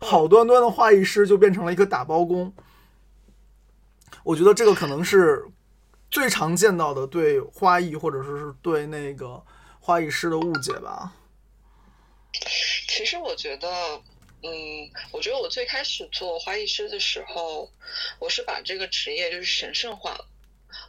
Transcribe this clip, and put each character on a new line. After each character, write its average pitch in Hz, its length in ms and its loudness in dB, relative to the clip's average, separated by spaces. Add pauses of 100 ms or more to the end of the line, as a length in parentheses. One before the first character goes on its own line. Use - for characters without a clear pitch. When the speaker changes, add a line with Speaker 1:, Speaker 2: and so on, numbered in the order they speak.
Speaker 1:
好 160 260 4
端 220 200 8
端 247 160 8
的 233 80 4
花 220 220 4
艺 190 120 8
师 202 220 2
就 196 100 6
变 196 160 6
成 180 140 -4
了 175 60 -2
一 - 20 -2
个 185 100 4
打 170 200 -2
包 160 200 0
工。 180 300 -4 (1700)
我 160 140 -2
觉 160 80 2
得 208 100 10
这 233 100 2
个 208 100 8
可 175 120 -2
能 143 180 -4
是 175 400 6 (680)
最 - 180 0
常 165 260 -2
见 196 200 4
到 156 200 -2
的 135 120 -4
对 147 340 0
花 180 400 2
艺 170 140 -4
或 156 160 -4
者 135 120 -8
说 143 160 -10
是 147 240 -12
对 151 240 -2
那 147 260 -10
个 127 300 -16 (360)
花 175 220 0
艺 156 100 -4
师 170 200 -4
的 160 80 0
误 170 220 -2
解 - 180 -8
吧。 - 340 -14 (1800)
Speaker 2:
其 427 160 -4
实 392 140 -4
我 320 180 -8
觉 143 220 -10
得， 165 100 -10 (760)
嗯， 156 480 -14 (220)
我 151 80 -10
觉 196 100 -6
得 277 80 -4
我 240 120 -6
最 247 160 -8
开 277 180 -8
始 - 260 -10
做 175 280 -8
花 185 180 -8
艺 214 100 -6
师 208 220 -8
的 202 100 -10
时 - 300 -6
候， 160 420 -10 (480)
我 - 120 -8
是 - 120 -4
把 - 200 -10
这 190 160 -10
个 190 100 -8
职 - 240 -8
业 170 180 -6
就 175 60 -8
是 180 80 -12
神 - 300 -6
圣 226 200 -8
化 - 180 -12
了。 - 120 -16 (640)